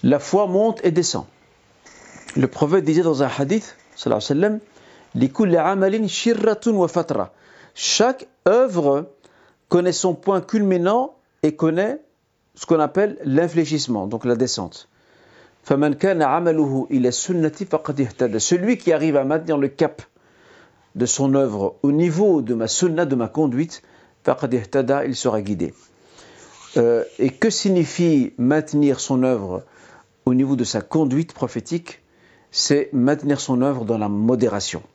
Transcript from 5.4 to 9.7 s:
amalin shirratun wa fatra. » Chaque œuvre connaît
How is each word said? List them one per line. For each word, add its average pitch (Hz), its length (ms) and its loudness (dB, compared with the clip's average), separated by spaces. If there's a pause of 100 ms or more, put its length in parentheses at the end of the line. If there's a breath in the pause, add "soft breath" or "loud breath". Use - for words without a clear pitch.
amalin 196 500 2
shirratun 220 680 0
wa 185 140 2
fatra. » 143 460 -2 (400 soft breath)
Chaque - 540 0 (200)
œuvre 175 640 2 (600 soft breath)
connaît 175 240 2